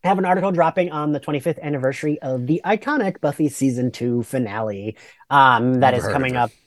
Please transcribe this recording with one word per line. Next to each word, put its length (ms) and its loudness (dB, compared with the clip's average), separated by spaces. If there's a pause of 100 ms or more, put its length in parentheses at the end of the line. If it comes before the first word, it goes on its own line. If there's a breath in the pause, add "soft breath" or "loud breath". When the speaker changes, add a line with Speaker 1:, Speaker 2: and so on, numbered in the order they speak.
Speaker 1:
have 140 2
an 80 -2
article 260 2
dropping 420 0
on 200 -2
the 80 -2
twenty-fifth 380 -4
anniversary 640 -2
of 240 -4
the 180 0
iconic 560 -2
Buffy 300 0
season 400 -2
two 320 -2
finale. 720 -6 (320 loud breath)
Um, 520 4
that 100 6
Speaker 2:
Never 80 0
Speaker 1:
is 60 -4
Speaker 2:
heard 40 -2
of 60 -2
Speaker 1:
coming 220 -2
Speaker 2:
it. 20 0
Speaker 1:
up. 120 0 (160)